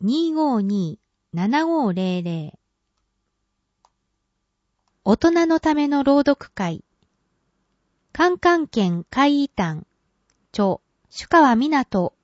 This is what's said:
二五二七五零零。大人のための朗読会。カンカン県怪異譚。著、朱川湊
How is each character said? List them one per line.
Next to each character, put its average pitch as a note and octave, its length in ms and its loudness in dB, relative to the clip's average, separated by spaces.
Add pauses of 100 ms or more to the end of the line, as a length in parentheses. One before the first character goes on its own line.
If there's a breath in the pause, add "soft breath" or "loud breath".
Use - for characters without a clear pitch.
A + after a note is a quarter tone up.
二 D#4 320 -2
五 D4 280 0
二 G3 380 -4 (340)
七 A#3 340 -2
五 D4+ 260 0
零 F3+ 300 -4
零。 E3 360 -8 (2500)
大 G3+ 120 4
人 E4+ 300 2
の D#4+ 140 0
た D#4 140 0
め D4 140 0
の C#4+ 160 0
朗 C#4+ 160 4
読 C#4 340 -2
会。 E3+ 300 -8 (1300)
カ F4 180 2
ン F4+ 80 -4
カ F4 180 4
ン D#4 100 -2
県 F3 440 -2
怪 C#4+ 340 2
異 - 40 -6
譚。 E3 360 -6 (680)
著、 G3 280 0 (300)
朱 - 180 -18
川 D4 260 6
湊 B3+ 580 -2 (120)